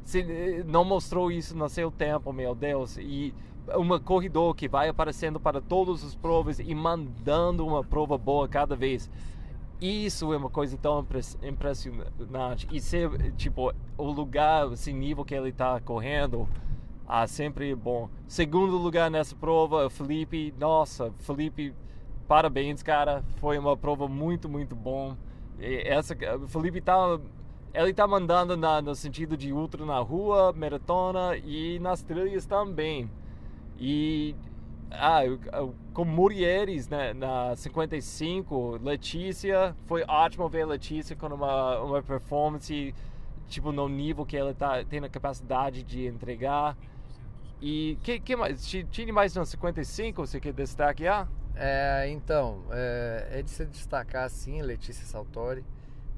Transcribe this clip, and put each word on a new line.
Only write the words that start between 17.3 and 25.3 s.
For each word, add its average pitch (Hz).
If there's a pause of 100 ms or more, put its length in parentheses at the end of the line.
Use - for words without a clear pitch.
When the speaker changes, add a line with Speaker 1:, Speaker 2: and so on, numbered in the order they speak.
Speaker 1:
bom. 120 (200)
Segundo 185
lugar 170
nessa 156
prova, 160
o 127
Felipe. 151
Nossa, 151 (100)
Felipe, 147 (540)
parabéns, 147
cara. 147 (160)
Foi 147
uma 143
prova 143
muito, 160
muito 143
bom. 131 (420)